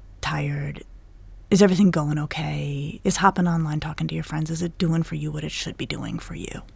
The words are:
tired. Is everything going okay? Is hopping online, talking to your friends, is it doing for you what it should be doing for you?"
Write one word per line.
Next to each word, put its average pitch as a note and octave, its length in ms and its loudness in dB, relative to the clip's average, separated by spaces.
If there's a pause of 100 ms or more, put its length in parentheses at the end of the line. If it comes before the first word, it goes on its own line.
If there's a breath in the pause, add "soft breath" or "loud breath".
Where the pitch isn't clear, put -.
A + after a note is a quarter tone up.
(200)
tired. D3 600 -4 (680)
Is G3+ 120 8
everything F#3 280 8
going D3+ 280 0
okay? D3 880 -6
Is F#3 120 2
hopping F#3 320 4
online, D#3 320 0
talking D#3+ 280 -4
to D#3 60 -4
your D#3+ 100 -4
friends, D#3 260 -4
is E3 100 -4
it F3 160 -4
doing E3 260 2
for D#3+ 120 -4
you D3+ 180 -4
what D3+ 120 -6
it D3+ 80 -6
should - 260 -8
be C3 80 -6
doing - 320 -6
for - 160 -10
you?" - 260 -10 (160)